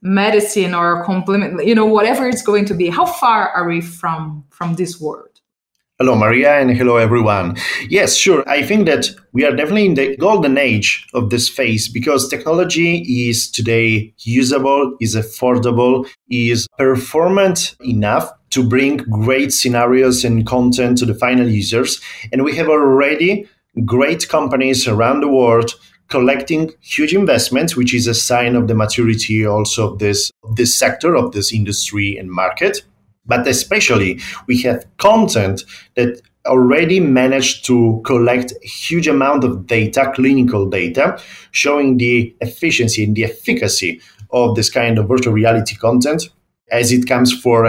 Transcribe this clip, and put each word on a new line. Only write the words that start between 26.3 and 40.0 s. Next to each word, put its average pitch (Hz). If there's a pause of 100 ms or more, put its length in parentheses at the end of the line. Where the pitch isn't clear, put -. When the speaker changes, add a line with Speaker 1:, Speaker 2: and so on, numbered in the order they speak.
Speaker 2:
huge 151
investments, 165
which 123
is 117
a 117
sign 120
of 113
the 113
maturity 110
also 104
of 98
this, 101 (120)
of 110
this 123
sector, -
of -
this 101
industry 101
and 92
market. 92 (420)
But 123
especially, 113 (260)
we 123
have 123 (140)
content 147 (320)
that 123 (240)
already 143
managed 131
to 117
collect 123
a -
huge 160
amount 139
of 98
data, 117